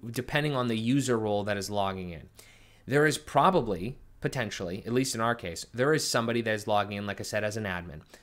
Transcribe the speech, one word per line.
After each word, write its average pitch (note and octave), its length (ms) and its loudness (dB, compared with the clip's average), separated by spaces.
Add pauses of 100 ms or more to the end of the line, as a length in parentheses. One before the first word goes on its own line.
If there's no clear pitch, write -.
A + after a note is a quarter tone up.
(100)
depending C#3+ 460 0
on B2 120 0
the A2+ 100 0
user B2 400 2
role G#2 260 0
that G#2 140 -2
is F#2+ 100 -6
logging F#2+ 400 -2
in. D#2+ 220 -12 (560)
There C#3+ 180 4
is D3+ 140 4
probably, C#3 800 2 (240)
potentially, G#2 640 -4
at A2+ 80 -4
least C3 200 2
in A2+ 60 -4
our A#2 140 2
case, F2 400 -8
there C3 180 2
is D3 120 2
somebody A#2 360 0
that A2+ 140 0
is G#2 120 -4
logging G#2 300 2
in, G2+ 100 -4
like G2+ 140 -6
I - 20 -6
said, G#2 220 -2
as G#2+ 120 -2
an G#2+ 80 -4
admin. F2 360 -6 (220)